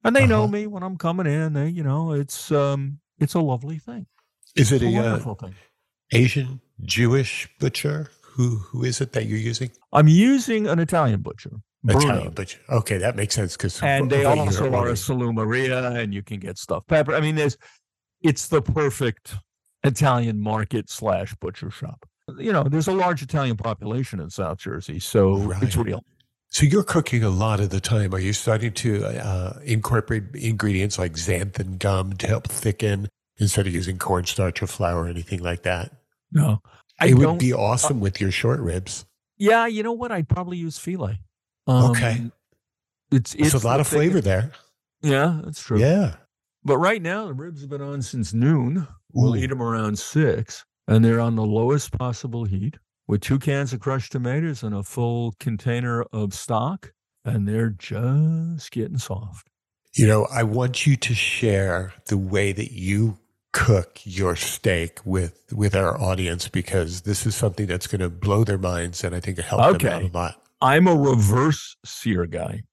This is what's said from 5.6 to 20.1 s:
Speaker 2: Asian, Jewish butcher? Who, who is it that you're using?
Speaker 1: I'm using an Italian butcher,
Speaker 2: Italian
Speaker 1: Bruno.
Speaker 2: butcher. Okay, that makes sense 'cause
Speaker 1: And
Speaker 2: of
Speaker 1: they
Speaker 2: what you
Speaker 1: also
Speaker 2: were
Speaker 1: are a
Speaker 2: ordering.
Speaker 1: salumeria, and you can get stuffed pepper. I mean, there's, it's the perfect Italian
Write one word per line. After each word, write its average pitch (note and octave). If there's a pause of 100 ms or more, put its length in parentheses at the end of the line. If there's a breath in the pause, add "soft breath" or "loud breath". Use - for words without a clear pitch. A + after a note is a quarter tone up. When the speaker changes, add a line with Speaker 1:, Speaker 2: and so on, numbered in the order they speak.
Speaker 2:
Asian, B2+ (220)
Jewish A#2+ (100)
butcher? D3 (240)
Who, A#2+
who B2
is B2
it C3
that A2
you're A2
using? A2+ (220)
Speaker 1:
I'm D#3
using A3
an E3
Italian D3+
butcher, - (360)
Speaker 2:
Italian C3+
Speaker 1:
Bruno. -
Speaker 2:
butcher. - (120)
Okay, A2
that G#2+
makes G2+
sense G2
'cause -
Speaker 1:
And C#3
Speaker 2:
of B2+
Speaker 1:
they C#3
Speaker 2:
what C#3
you D3+
Speaker 1:
also -
Speaker 2:
were B2+
Speaker 1:
are A#2+
a -
Speaker 2:
ordering. A#2
Speaker 1:
salumeria, B2
and G2+
you G2+
can G2+
get F#2
stuffed -
pepper. D3
I D3+
mean, D#3
there's, D3 (680 soft breath)
it's D3+
the D3+
perfect C3+ (480)
Italian A#2+